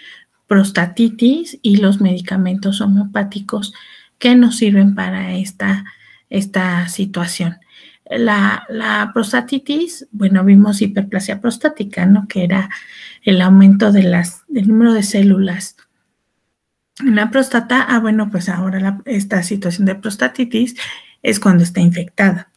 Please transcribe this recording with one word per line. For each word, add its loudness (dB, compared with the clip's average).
prostatitis 0
y 2
los 2
medicamentos -2
homeopáticos -4
que 4
nos 4
sirven 4
para -6
esta, -6
esta -4
situación. -6
La, -2
la -6
prostatitis, -6
bueno, 0
vimos 6
hiperplasia -4
prostática, -4
¿no? 4
Que -6
era -2
el 2
aumento 6
de 4
las, -2
del -2
número 4
de 0
células 0
en 2
la 0
próstata. -2
Ah, 0
bueno, -2
pues -4
ahora -4
la, -4
esta -4
situación -4
de 0
prostatitis -6
es -2
cuando 4
está -2
infectada. -2